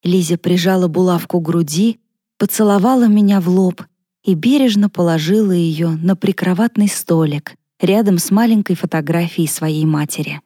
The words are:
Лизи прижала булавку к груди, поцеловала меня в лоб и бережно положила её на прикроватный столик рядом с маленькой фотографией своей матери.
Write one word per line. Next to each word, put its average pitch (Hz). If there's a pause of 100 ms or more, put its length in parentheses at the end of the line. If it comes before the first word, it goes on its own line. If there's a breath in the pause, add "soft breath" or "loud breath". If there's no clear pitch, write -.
Лизи 175
прижала 180
булавку 175
к 160
груди, 170 (380)
поцеловала 214
меня 202
в 170
лоб 185 (420)
и 190
бережно 220
положила 180
её 165
на 170
прикроватный 202
столик 156 (260)
рядом 202
с -
маленькой 214
фотографией 165
своей 156
матери. 151